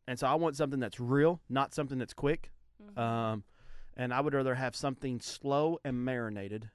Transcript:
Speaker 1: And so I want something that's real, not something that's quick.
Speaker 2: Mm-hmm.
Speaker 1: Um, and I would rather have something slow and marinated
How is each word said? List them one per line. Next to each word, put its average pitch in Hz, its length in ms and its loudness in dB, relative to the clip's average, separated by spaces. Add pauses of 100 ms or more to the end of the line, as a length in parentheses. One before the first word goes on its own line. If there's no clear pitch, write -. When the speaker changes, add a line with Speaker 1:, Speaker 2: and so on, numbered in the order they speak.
Speaker 1:
And 127 100 -4
so 139 80 0
I 135 80 6
want 160 220 2
something 139 240 0
that's 107 180 -4
real, 143 500 4
not 135 240 0
something 139 260 -2
that's 120 160 -6
quick. - 360 0 (320)
Speaker 2:
Mm-hmm. 208 160 -10
Speaker 1:
Um, 113 460 0 (520)
and 123 160 -2
I 131 80 2
would 143 140 2
rather 131 220 2
have 127 180 -2
something 131 460 -4
slow 147 640 0
and 123 200 -2
marinated 110 720 -4